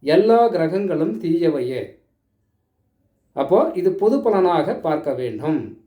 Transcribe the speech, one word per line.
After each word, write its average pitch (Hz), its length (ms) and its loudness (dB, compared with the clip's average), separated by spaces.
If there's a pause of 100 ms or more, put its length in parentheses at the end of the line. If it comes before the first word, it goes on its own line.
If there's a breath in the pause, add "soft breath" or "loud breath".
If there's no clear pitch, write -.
எல்லா 202 360 4 (100)
கிரகங்களும் 165 680 -2
தீயவையே. 147 640 -2 (1500)
அப்போ 139 220 2 (160)
இது 185 200 0
பொது 226 240 2
பலனாக 185 600 0
பார்க்க 151 360 -4
வேண்டும். 135 440 -4 (280)